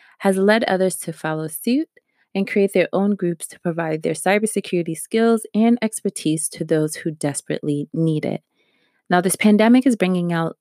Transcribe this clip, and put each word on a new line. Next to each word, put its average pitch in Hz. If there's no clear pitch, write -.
has 196
led 208
others 190
to -
follow 156
suit 254
and 196
create 196
their 185
own 202
groups 175
to -
provide 160
their 165
cybersecurity 185
skills 226
and 226
expertise 170
to -
those 156
who -
desperately 147
need 160
it. 113
Now, 180
this 180
pandemic 220
is 247
bringing 180
out 165